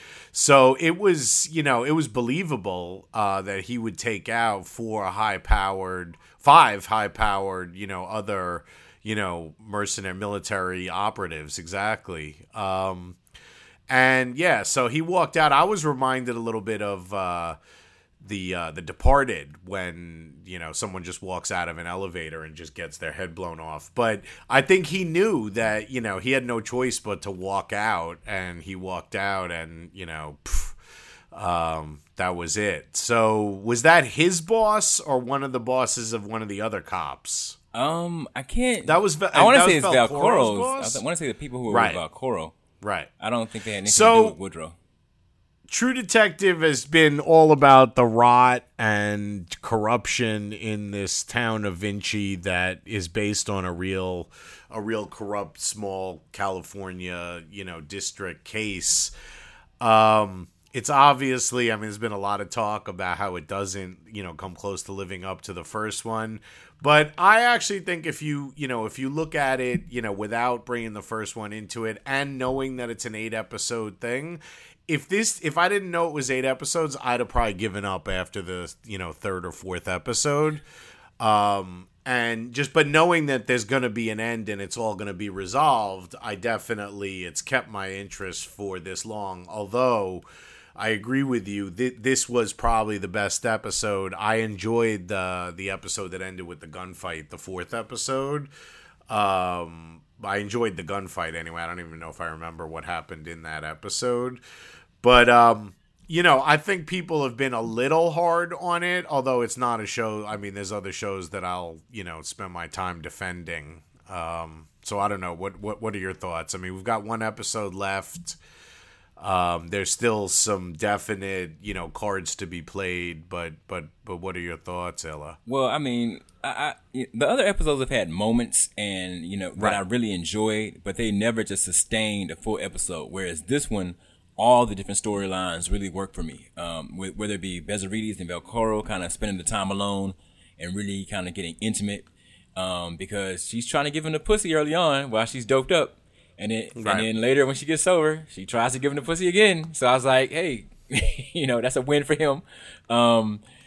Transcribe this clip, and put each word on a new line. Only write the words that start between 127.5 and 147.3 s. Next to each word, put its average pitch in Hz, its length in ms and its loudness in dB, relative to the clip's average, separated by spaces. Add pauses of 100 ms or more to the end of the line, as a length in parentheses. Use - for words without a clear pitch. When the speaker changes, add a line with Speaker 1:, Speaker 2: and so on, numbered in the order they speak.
Speaker 2:
have 127 100 -2
had 101 200 0
moments 110 640 2
and, 92 480 -6
you 95 120 -8
know, 92 140 -6
that 95 100 -12
Speaker 1:
Right. 101 140 2
Speaker 2:
I 101 60 0
really 107 320 0
enjoyed, 107 680 -2
but 98 140 -6
they 110 160 0
never 110 320 2
just 98 200 -2
sustained 101 680 0
a - 40 -10
full 107 240 -4
episode. 87 520 -8
Whereas 87 300 -6
this 139 280 -2
one, 90 240 -4 (400)
all 123 320 6
the 104 80 -6
different 98 260 -4
storylines 95 720 -2
really 98 200 -2
work 92 240 -8
for 90 100 -6
me. - 320 -14
Um, 82 420 -8
wh-, 95 180 -10
whether 104 180 -4
it 90 80 -6
be 92 180 -6
Bezzarides 101 580 -6
and 87 100 -10
Velcoro 107 560 -2
kinda 90 240 -4
spending 101 300 -4
the 85 60 -10
time 98 260 -2
alone 98 440 -2 (440)
and 90 160 -8
really 98 300 -6
kinda 90 260 -6
getting 85 300 -8
intimate, 104 460 -4 (500)
um, 87 400 -4
because 95 500 -6
she's 117 220 -6
trying 147 160 0
to 147 80 -2
give 156 120 -4
him 156 80 -4
the 151 60 -2
pussy 208 340 0
early 151 220 2
on 143 380 2
while 110 140 4
she's 120 200 -8
doped 135 240 2
up. 165 280 2 (400)
And 104 120 -6
then, 113 240 -4
Speaker 1:
Right. 107 220 0
Speaker 2:
and 110 100 2
then 110 140 0
later 135 240 6